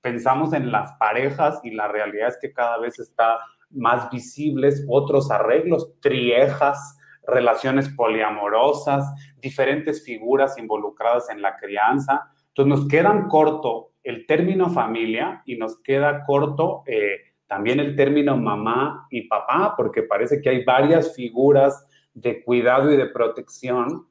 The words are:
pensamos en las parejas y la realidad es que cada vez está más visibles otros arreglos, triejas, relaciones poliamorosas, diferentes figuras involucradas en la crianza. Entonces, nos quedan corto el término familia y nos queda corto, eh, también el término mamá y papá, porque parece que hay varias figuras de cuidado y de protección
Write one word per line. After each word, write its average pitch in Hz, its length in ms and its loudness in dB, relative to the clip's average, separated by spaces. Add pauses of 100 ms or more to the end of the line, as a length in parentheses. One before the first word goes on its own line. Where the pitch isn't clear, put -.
pensamos 131 520 0
en 127 180 -2
las 107 220 -4
parejas 135 680 0
y 113 80 -12
la 107 160 -4
realidad 104 420 -4
es - 120 -8
que - 100 -10
cada 120 280 -2
vez 117 200 -8
está 113 380 0 (320)
más 120 400 0
visibles 139 800 -2
otros 139 420 2
arreglos, 151 680 0
triejas, 131 960 0 (280)
relaciones 127 640 2
poliamorosas, 113 1160 0 (320)
diferentes 139 680 -2
figuras 127 540 0
involucradas 110 720 -4
en 104 120 -12
la 98 140 -4
crianza. 131 760 -2 (180)
Entonces, 139 320 2
nos 143 80 -4
quedan 175 380 2
corto 151 640 0 (120)
el 113 220 -10
término 175 440 0
familia 117 760 -4
y 123 120 -10
nos 113 240 -10
queda 143 440 0
corto, 147 640 -2
eh, 104 480 -4 (120)
también 107 320 -2
el 143 160 -4
término 143 420 2
mamá 113 720 -2
y 117 160 -8
papá, 160 500 0
porque 110 260 -2
parece 123 380 0
que 135 80 0
hay 127 160 0
varias 147 500 4
figuras 135 720 4 (260)
de 117 300 -4
cuidado 123 480 4
y 143 60 6
de 131 80 2
protección 123 1040 -4